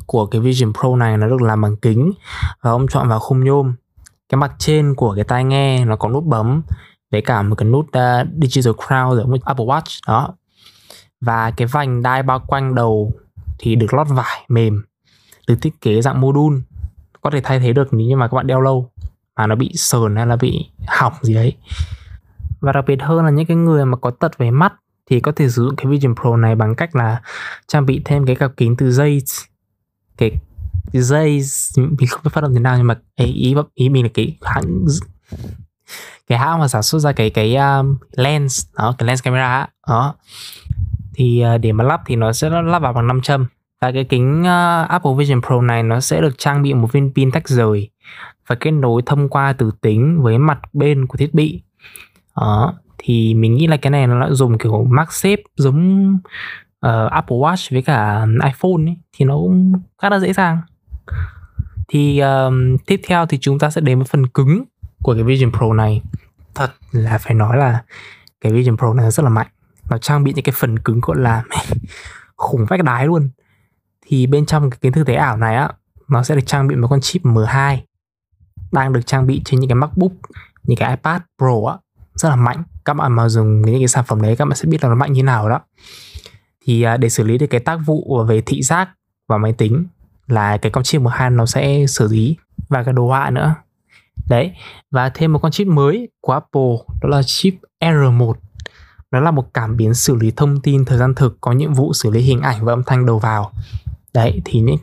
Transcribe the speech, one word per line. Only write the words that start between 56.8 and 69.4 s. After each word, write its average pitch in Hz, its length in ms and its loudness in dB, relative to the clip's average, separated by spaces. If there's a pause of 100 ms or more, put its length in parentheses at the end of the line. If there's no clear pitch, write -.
ờ, 113 260 0
Apple 156 300 -2
Watch 160 340 0
với 131 120 0
cả 110 440 0 (180)
iPhone 165 460 0
ấy, 170 60 -6 (160)
thì - 120 0
nó 135 100 2
cũng 185 380 2 (300)
khá 202 80 2
là 202 80 2
dễ 185 140 0
dàng. 170 280 0 (1300)
Thì, 143 300 2
ờm, 131 600 2
tiếp - 280 -2
theo 175 200 0
thì 147 140 -2
chúng 139 180 0
ta 151 120 0
sẽ 165 100 -4
đến 131 180 2
với 131 60 0
phần 135 220 0
cứng 147 380 2 (380)
của 120 120 2
cái 113 80 0
Vision 131 300 2
Pro 113 200 2
này. 110 300 2 (520)
Thật 135 160 -4 (220)
là 110 260 0
phải - 160 -4
nói 110 220 2
là 123 260 0 (580)
cái 110 120 0
Vision 123 240 2
Pro 113 180 0
này 113 160 2
rất 156 120 0
là 131 80 4
mạnh. 110 180 0 (420)